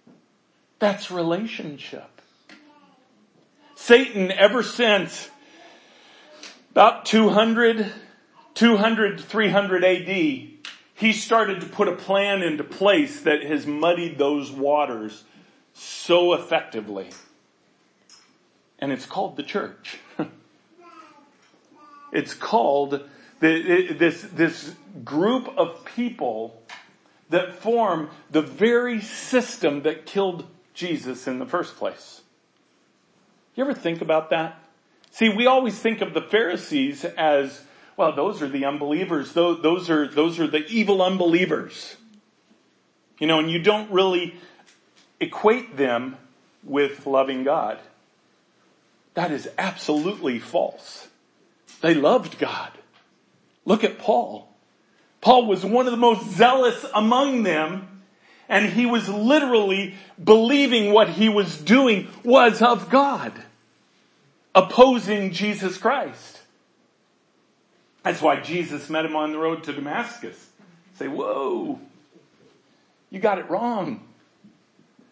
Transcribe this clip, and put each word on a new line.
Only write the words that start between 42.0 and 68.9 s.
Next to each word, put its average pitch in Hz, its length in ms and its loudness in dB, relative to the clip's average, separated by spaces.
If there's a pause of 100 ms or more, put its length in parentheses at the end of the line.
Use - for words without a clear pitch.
You 151 80 -2
know, 160 100 4
and 160 140 0
you 175 100 -2
don't 208 300 0
really 180 420 0 (840)
equate 214 580 0
them 131 400 -2 (460)
with 143 420 -2
loving 135 380 0
God. 131 340 -2 (1400)
That 170 160 -4
is 135 180 -8 (120)
absolutely 156 800 -4
false. - 640 -6 (760)
They 165 120 4
loved 160 460 2
God. - 320 -6 (920)
Look 220 220 2
at - 140 -4
Paul. 208 540 -4 (680)
Paul 240 240 6
was 185 180 0
one 233 220 2
of 254 60 -2
the 240 60 -2
most 233 340 2
zealous 247 600 4
among 240 500 2
them, 170 580 -4 (480)
and 202 200 2
he 220 160 0
was 233 220 0
literally 208 880 2 (260)
believing 226 680 4
what 208 160 8
he 180 220 2
was 202 280 0
doing 214 520 4 (120)
was 240 400 6
of 233 280 2
God, 254 420 2 (1200)
opposing 202 800 4
Jesus 185 460 -4
Christ. 226 640 -6 (1600)
That's 170 180 -4
why 143 200 2
Jesus 147 480 -8
met 156 160 -2